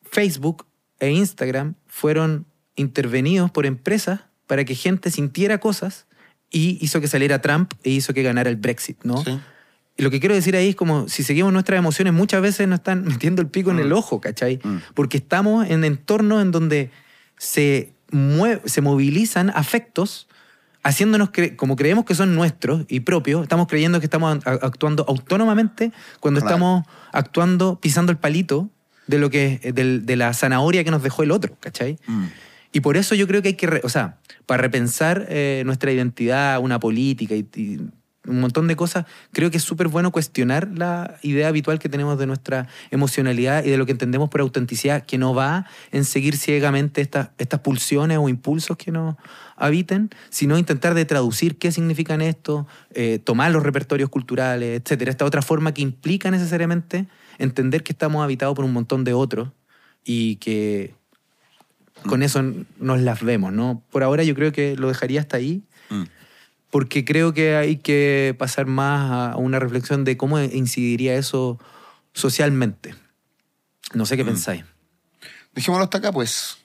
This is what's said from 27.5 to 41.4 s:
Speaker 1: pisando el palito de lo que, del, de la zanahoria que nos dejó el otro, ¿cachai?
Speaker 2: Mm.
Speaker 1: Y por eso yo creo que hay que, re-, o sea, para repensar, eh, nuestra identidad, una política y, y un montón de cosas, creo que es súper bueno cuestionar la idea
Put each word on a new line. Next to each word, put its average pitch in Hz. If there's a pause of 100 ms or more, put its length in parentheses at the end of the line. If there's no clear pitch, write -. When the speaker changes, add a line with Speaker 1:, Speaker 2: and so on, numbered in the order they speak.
Speaker 1:
pisando 170
el 160
palito 160 (360)
de 147
lo 143
que, 135 (160)
del, 127
de 123
la 120
zanahoria 143
que 165
nos 147
dejó 135
el 151
otro, -
¿cachai? 135
Speaker 2:
Mm. 107 (460)
Speaker 1:
Y 151
por 147
eso 202
yo 196
creo 196
que 196
hay 196
que, 180
re-, 160
o 123
sea, 120 (260)
para 123
repensar, 131
eh, 139
nuestra 131
identidad, 127
una 127
política 113
y, 104 (100)
y 104 (480)
un 127
montón 143
de 165
cosas, 170 (260)
creo 170
que 160
es 156
súper 170
bueno 170
cuestionar 147
la 175
idea 147